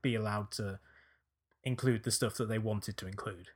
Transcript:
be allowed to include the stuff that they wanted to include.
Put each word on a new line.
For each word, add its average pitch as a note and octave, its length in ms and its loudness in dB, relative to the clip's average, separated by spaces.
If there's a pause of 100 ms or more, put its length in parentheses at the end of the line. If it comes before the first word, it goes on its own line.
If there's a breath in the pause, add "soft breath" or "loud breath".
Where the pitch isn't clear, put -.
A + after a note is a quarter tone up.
be B2 140 2
allowed G#2+ 360 0
to G2 280 -4 (840 soft breath)
include B2 400 2
the A#2+ 80 0
stuff A2 240 2
that A#2 120 0
they A2 120 0
wanted G#2+ 380 0
to F#2 100 -6
include. F#2+ 480 -8